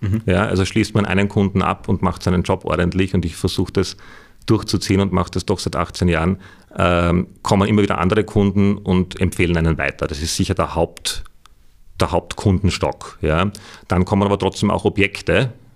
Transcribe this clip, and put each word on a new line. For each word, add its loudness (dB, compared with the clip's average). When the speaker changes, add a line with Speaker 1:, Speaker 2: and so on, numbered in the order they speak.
Speaker 1:
Mhm. -2
Speaker 2:
Ja, 2
also 2
schließt 0
man 2
einen 0
Kunden 2
ab -2
und 0
macht -2
seinen 0
Job -2
ordentlich 0
und 2
ich -4
versuch -2
das -2
durchzuziehen 0
und 0
mach 0
das -6
doch 0
seit -6
achtzehn -2
Jahren, 2
ähm, 2
kommen 2
immer 4
wieder 0
andere 2
Kunden 2
und -2
empfehlen -2
einen 0
weiter. -4
Das -6
ist -4
sicher -2
der -4
Haupt-, -4
der 0
Hauptkundenstock, 0
ja. 0
Dann 2
kommen 2
aber 2
trotzdem 0
auch -2
Objekte 0